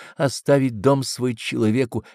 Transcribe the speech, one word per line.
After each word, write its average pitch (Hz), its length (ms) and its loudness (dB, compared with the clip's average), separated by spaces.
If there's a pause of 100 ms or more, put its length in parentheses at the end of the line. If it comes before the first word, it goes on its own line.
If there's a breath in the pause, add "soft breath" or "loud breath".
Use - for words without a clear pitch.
(160 loud breath)
оставить 135 640 0
дом 135 240 2
свой 123 300 -4
человеку, 120 720 -2 (100 loud breath)